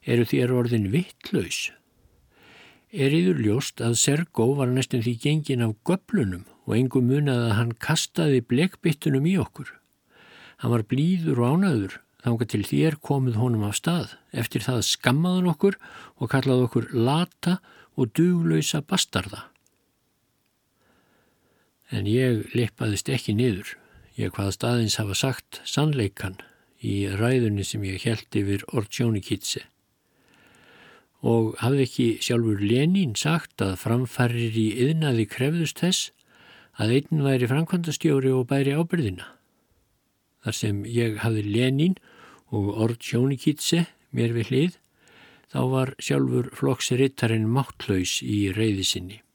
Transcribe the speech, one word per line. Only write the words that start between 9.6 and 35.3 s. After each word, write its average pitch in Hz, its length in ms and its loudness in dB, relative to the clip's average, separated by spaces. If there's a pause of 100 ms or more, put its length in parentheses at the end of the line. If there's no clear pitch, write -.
Hann 120 140 -2
var 117 120 2
blíður 160 560 0
og 123 160 4
ánægður 143 440 0 (240)
þangað 117 280 0
til 104 160 -2
þér 151 320 2
komuð 131 400 0
honum 117 280 2
af 104 120 -4
stað. 170 360 -2 (200)
Eftir 117 300 -4
það 123 220 0
skammaði 170 520 -2
hann 180 140 -2
okkur 196 240 -2 (420)
og 123 140 -6
kallaði 127 340 0
okkur 113 260 -4
lata 151 680 -2 (360)
og 123 220 -2
duglausa 165 640 2
bastarda.“ - 640 -4 (2500)
En 104 140 -4
ég 117 480 2
lippaðist 113 560 -2
ekki 123 240 -2
niður. 107 440 0 (420)
Ég 101 160 -4
kvaðst 98 320 -4
aðeins 117 320 0
hafa 101 160 -4
sagt - 500 -4
sannleikann 123 720 -2 (460)
í 101 240 -2
ræðunni 107 560 0
sem 104 200 -6
ég 95 200 -6
hélt - 320 -4
yfir 101 300 0 (100)
Ordzhonikidze. 107 880 -2 (1600)
Og 117 360 2
hafði 135 240 2
ekki 123 240 0 (160)
sjálfur 113 400 0
Lenín 139 520 2
sagt - 480 -2
að 95 160 -2
framfarir 117 760 0
í 110 140 2 (160)
iðnaði 143 420 2
krefðust 156 540 -2